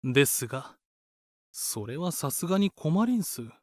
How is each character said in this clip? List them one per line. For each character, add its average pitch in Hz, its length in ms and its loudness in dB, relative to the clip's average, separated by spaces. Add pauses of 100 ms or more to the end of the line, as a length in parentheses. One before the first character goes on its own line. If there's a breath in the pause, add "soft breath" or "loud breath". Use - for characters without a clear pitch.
で 135 220 4
す - 220 -2
が、 - 320 -10 (720)
そ - 320 -6
れ 123 140 -8
は 180 120 -2
さ 143 200 -4
す - 160 -4
が 190 100 2
に 202 140 4
困 175 340 2
り 247 120 2
ん 208 60 0
す。 - 200 -6 (200)